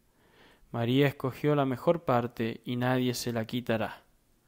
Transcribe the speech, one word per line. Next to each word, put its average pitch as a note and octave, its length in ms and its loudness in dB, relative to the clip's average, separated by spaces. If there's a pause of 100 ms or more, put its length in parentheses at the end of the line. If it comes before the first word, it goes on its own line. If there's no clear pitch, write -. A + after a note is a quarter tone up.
(720)
María B2 360 2
escogió C#3 480 -2
la C#3+ 100 2
mejor C3+ 400 0
parte A#2+ 600 0
y B2 120 -6
nadie B2+ 380 0
se A#2+ 180 -6
la A2+ 140 -4
quitará". A#2 560 -4 (460)